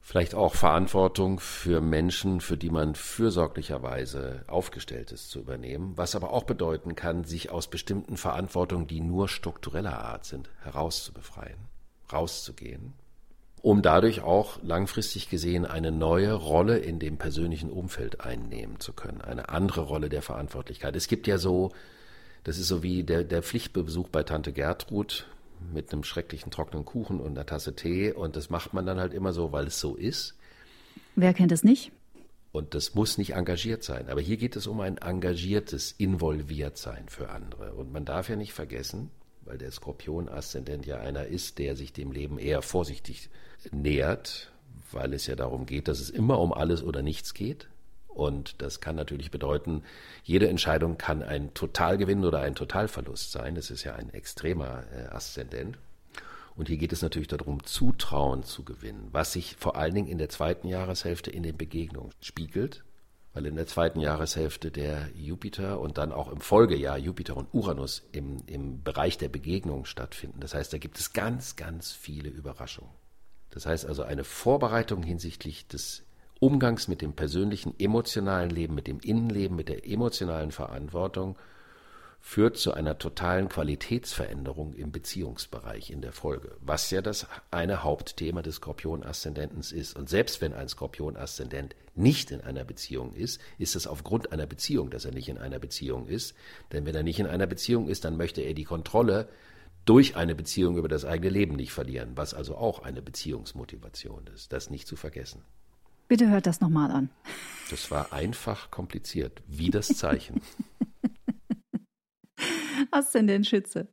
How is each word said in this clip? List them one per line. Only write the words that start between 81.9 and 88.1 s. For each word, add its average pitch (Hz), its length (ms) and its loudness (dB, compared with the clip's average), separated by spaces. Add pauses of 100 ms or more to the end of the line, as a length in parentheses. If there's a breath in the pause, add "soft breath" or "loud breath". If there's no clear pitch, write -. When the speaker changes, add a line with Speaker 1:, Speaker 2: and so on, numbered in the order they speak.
Speaker 1:
führt - 380 6
zu - 160 2
einer 76 240 0
totalen 90 500 0
Qualitätsveränderung 73 1300 -2
im 76 180 -8
Beziehungsbereich - 1000 -8
in 71 100 -8
der 60 120 -8
Folge, - 460 -6
was 73 300 0
ja 95 140 2
das 104 240 -4 (240 loud breath)
eine 87 320 0
Hauptthema 80 580 -2